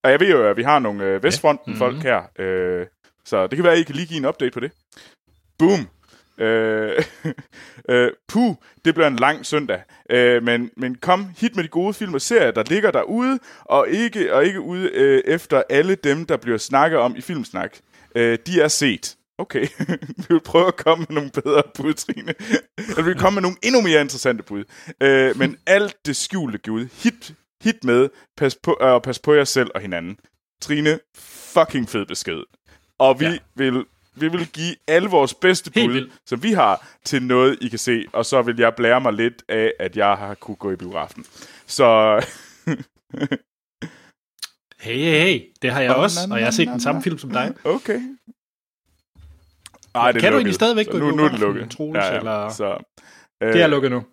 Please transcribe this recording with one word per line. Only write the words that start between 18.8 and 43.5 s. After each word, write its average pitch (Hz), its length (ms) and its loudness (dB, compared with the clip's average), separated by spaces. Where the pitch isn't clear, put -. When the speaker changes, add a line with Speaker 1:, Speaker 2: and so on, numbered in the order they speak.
Speaker 1:
Okay, 120 280 -4
<laughs> - 220 -14
vi 175 100 -10
vil 165 120 4
prøve 170 260 2
at 180 100 -2
komme 160 320 0
med 156 60 -10
nogle 147 160 -4
bedre 147 320 0
bud, 147 200 -4
Trine. - 400 -10
Eller 190 240 -4
vi 165 60 0
vil 180 100 -2
komme 190 160 2
med 196 80 -2
nogle 185 200 -2
endnu 247 180 2
mere 160 200 4
interessante 131 420 -2
bud. 101 220 -10
Øh, 131 360 4
men 139 240 0
Speaker 2:
<laughs> - 40 -10
Speaker 1:
alt 196 300 2
det 143 100 -4
skjulte, 135 420 -6
Gud. 113 280 -6
Hit, 226 320 -4
hit 226 220 -2
med. 123 240 4
Pas 139 180 -2
på, - 260 -4
øh, 131 120 4
og 120 100 4
pas 127 160 -8
på 147 160 2
jer 143 100 4
selv 127 300 -2
og 98 60 -6
hinanden. 90 380 -10
Trine, 151 360 0
fucking - 720 -2
fed 101 180 -4
besked. 87 360 -8
Og 135 220 4
vi 156 60 0
Speaker 2:
Ja. 170 120 -4
Speaker 1:
vil, 131 300 -2
vi 151 140 -4
vil 170 240 -4
give 165 220 -8
alle 175 200 2
vores 147 260 2
bedste 185 400 0
Speaker 2:
Helt 220 140 2
Speaker 1:
bud, 123 60 0
Speaker 2:
vildt. 135 180 -6
Speaker 1:
som 123 160 -6
vi 220 100 0
har, 117 340 2
til 131 180 -2
noget, 127 380 4
I 120 80 -6
kan 110 100 -8
se. 117 340 -2
Og 110 140 -2
så 131 160 2
vil 117 160 -2
jeg 117 160 4
blære 120 260 4
mig 123 120 0
lidt 113 360 -2
af, 110 300 0
at 95 180 -6
jeg 101 200 4
har 101 180 -10
kunne 104 220 -14
gå 101 140 -8
i 92 60 -4
biografen. 90 480 -10
Så 110 540 4
<laughs> 160 100 -2